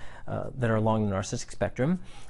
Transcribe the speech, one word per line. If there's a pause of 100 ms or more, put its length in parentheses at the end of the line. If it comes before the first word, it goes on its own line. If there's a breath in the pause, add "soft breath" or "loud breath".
(280 loud breath)
uh,
that
are
along
the
narcissistic
spectrum, (300 loud breath)